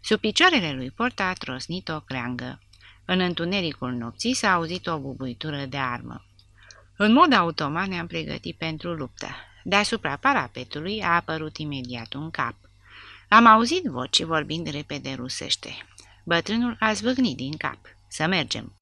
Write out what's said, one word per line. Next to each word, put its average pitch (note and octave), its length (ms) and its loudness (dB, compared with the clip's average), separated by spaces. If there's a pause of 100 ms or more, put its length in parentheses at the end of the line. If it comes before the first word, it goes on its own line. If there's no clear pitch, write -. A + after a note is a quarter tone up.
Sub G#3+ 180 0
picioarele A3 540 4
lui C3 180 -6
Porta A#3+ 320 -2
a F#3 100 0
trosnit D#3+ 560 -8
o D#3 100 -4
creangă. B2+ 600 -8 (460)
În F#3 140 2
întunericul E3+ 720 -2
nopții B2 420 -4
s-a G#3 200 2
auzit E3+ 340 -2
o E3 100 -2
bubuitură C3+ 720 -8
de C#3 80 -6
armă. B2 480 -6 (720)
În G#3+ 180 6
mod D4+ 200 8
automat E3+ 540 2
ne-am F3 200 -6
pregătit D#3+ 480 -8
pentru D#3+ 380 -6
luptă. D3 340 -8 (360)
Deasupra G3 520 0
parapetului E3+ 880 -2
a E3+ 120 2
apărut D#3+ 420 -4
imediat B2+ 560 -8
un D3+ 160 -8
cap. B2 260 -4 (720)
Am A#3 180 8
auzit A#3+ 380 8
voci D#3 400 0
vorbind D#3 440 -2
repede C#3+ 500 -8
rusește. - 520 -6 (540)
Bătrânul A3 560 0
a A3 140 4
zvâgnit A3+ 440 0
din C#3+ 200 -6
cap: C#3 200 -6 (300)
„Să D#3 200 -2
mergem.” D#3 540 -2